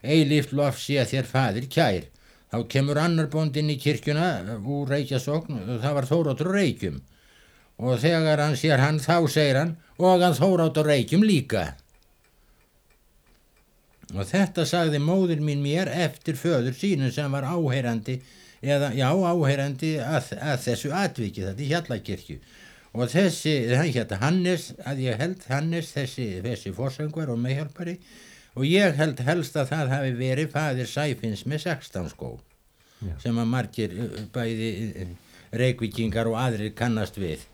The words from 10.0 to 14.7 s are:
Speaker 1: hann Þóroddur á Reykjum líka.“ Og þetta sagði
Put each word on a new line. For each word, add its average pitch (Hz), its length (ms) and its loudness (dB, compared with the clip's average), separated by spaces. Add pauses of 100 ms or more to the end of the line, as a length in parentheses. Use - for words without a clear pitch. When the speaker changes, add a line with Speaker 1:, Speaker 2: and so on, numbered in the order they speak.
Speaker 1:
hann 170 180 4
Þóroddur 160 480 4
á - 80 2
Reykjum 151 320 4
líka.“ 104 480 2 (2500)
Og 98 120 -2
þetta 185 400 2
sagði 160 320 2